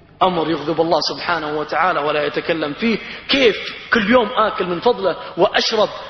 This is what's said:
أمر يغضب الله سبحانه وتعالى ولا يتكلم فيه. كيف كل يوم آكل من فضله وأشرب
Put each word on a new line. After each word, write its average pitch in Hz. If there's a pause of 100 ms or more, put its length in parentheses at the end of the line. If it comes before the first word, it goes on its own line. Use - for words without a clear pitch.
(220)
أمر 170
يغضب 156
الله 165
سبحانه 151
وتعالى 156
ولا 147
يتكلم 151
فيه. 220 (300)
كيف 254 (360)
كل 214
يوم 240
آكل 202
من 175
فضله 190 (200)
وأشرب 214 (220)